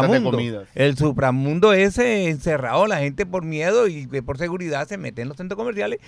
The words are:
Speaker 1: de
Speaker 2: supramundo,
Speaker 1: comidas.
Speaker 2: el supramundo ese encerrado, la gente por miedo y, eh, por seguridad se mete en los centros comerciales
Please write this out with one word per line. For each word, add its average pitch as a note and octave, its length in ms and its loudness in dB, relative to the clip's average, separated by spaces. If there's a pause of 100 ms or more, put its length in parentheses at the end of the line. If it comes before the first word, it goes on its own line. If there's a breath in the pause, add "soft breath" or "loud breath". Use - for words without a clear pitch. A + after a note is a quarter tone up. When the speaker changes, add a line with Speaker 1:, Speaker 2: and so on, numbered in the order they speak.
Speaker 1:
de C3+ 40 4
Speaker 2:
supramundo, A3+ 240 4
Speaker 1:
comidas. A#2 440 -2
Speaker 2:
el C#3 240 4
supramundo C#3+ 760 2
ese G3+ 560 2
encerrado, D3 580 0
la G3+ 120 0
gente C#3+ 280 -2
por F3+ 160 -4
miedo E3+ 460 0
y, D3 240 -8
eh, C3+ 100 -4
por C#3 160 -6
seguridad E3 480 -4
se G3+ 120 -10
mete A#2+ 240 -10
en B2 60 -6
los C#3 100 -12
centros F#3 180 -8
comerciales A3 520 -4